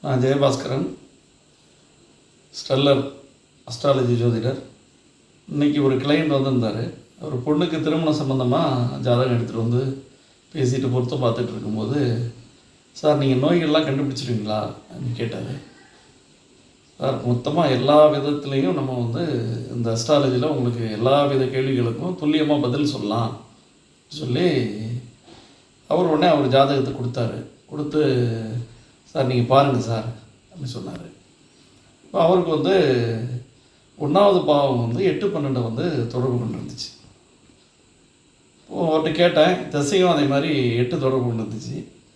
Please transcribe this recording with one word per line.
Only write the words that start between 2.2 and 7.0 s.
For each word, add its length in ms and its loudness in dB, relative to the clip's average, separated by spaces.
ஸ்டெல்லர் 640 0
அஸ்ட்ராலஜி 560 2
ஜோதிடர். 360 0
இன்னைக்கு 320 2
ஒரு 140 4
கிளையண்ட் 360 2
வந்திருந்தாரு. 640 0